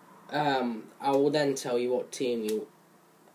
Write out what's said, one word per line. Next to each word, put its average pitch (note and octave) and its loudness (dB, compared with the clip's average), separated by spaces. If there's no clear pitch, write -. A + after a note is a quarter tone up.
um, C3 0
I C#3 0
will C#3 6
then C#3+ 2
tell B2 -2
you B2 0
what - -2
team A#2+ -2
you... G#2+ -2